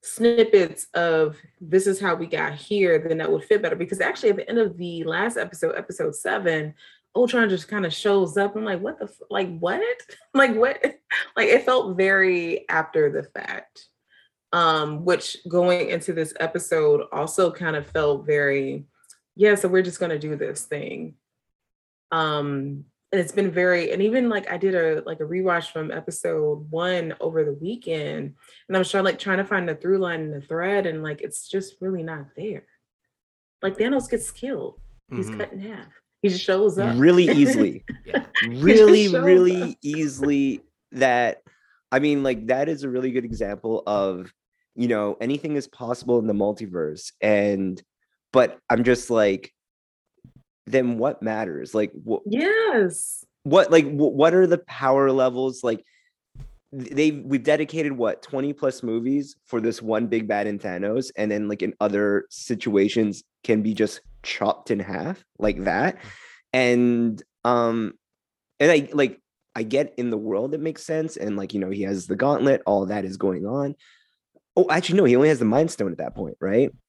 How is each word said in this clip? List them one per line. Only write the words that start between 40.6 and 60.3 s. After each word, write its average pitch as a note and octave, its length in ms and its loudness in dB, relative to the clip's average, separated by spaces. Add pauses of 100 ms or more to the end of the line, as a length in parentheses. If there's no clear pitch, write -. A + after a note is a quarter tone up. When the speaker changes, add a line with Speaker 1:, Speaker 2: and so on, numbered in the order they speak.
Speaker 3:
that, B2 500 0 (520)
I C3 80 4
mean, C#3+ 240 0
like, A2+ 240 -2
that C3+ 200 0
is D3 140 -6
a C#3 60 -6
really B2+ 240 -2
good B2 120 -2
example A2 600 -6
of, G2 460 -2 (420)
you A#2+ 140 -2
know, G#2 320 -2
anything C#3+ 340 -6
is C#3 140 -6
possible A#2+ 500 -2
in A2+ 80 0
the G#2 80 0
multiverse. F#2+ 840 -4
And, G2+ 600 0 (520)
but - 260 2 (100)
I'm A#2+ 140 2
just A#2+ 260 2
like, G#2 460 0 (1120)
then A#2+ 320 0
what B2+ 240 -2
matters? G#2+ 520 -6
Like, G#2+ 180 0 (160)
wh- - 180 -4
Speaker 1:
Yes. C#4 960 -2 (180)
Speaker 3:
what, F3+ 280 6
like, E3 140 8
wh-, C#3+ 300 0
what D#3+ 200 6
are F#3 120 8
the E3+ 120 4
power C3+ 540 2
levels? B2+ 500 0
Like, A2+ 220 -2 (880)
th-, C3 180 -12
they, D3+ 200 2
we've C3+ 320 -4
dedicated, D3+ 500 0
what, A#2+ 300 -2
twenty C#3+ 300 -6
plus C3+ 300 -4
movies B2+ 640 -2
for A#2 160 -4
this A2 220 -2
one A2 240 0
big A2 200 -2
bad G#2 200 -2